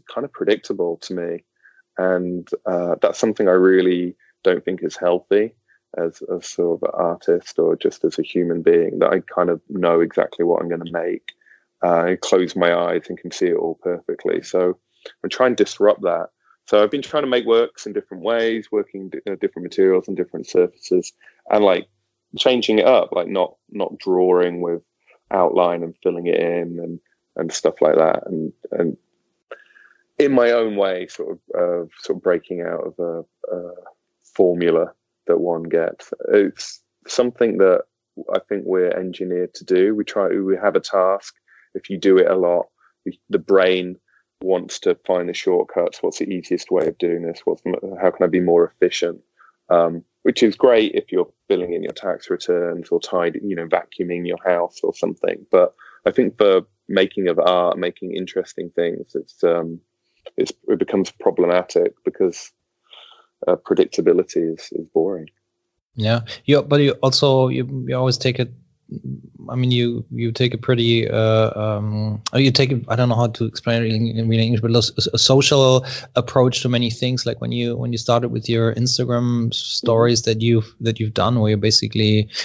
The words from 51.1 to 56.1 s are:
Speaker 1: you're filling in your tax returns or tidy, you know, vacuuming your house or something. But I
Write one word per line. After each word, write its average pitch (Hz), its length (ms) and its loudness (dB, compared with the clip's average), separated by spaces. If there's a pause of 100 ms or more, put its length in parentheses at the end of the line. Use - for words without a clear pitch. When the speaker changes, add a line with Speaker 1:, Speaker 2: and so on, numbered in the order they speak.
Speaker 1:
you're 87 160 0 (200)
filling 90 260 -2
in 85 100 -4
your - 100 -8
tax - 360 -6
returns 87 600 -4
or - 100 0
tidy, 87 440 -2
you 98 120 -4
know, 85 120 -8
vacuuming 87 600 -4
your 87 180 -4
house 87 380 -2
or - 100 0
something. 85 580 -6
But 90 220 4 (320)
I 95 60 2